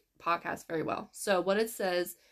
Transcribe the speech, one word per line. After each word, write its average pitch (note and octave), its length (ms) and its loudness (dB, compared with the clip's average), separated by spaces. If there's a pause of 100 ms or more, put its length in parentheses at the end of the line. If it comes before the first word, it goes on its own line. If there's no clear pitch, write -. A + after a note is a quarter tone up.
(200)
podcast - 480 -4
very D#3+ 160 -2
well. - 280 -4
So F#3+ 300 2
what F#3+ 160 2
it A3+ 100 2
says, F3+ 480 -2 (160)